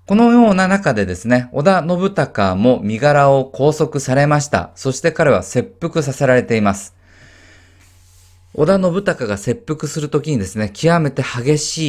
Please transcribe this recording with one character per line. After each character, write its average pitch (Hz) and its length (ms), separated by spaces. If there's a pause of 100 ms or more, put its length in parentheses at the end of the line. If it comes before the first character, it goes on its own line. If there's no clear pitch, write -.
こ 202 100
の 233 160
よ 240 200
う - 20
な 185 140
中 190 260
で 101 140
で 90 80
す 113 120
ね、 123 260
織 143 120
田 185 220
信 185 260
孝 98 420
も 120 280
身 107 160
柄 143 320
を 135 140
拘 147 280
束 147 260
さ 131 140
れ 143 140
ま 147 120
し 139 100
た。 90 260
そ 135 160
し - 100
て 165 100
彼 156 200
は 98 100
切 - 400
腹 165 220
さ 135 100
せ 139 140
ら 127 80
れ 123 80
て 117 120
い 110 60
ま 98 140
す。 - 200 (1600)
織 156 140
田 196 120
信 185 240
孝 156 240
が 101 100
切 - 300
腹 151 200
す 151 140
る 147 80
と 147 120
き 151 100
に 127 80
で 95 60
す 107 120
ね、 107 160
極 165 260
め 147 120
て 135 120
激 127 360
し - 180 (120)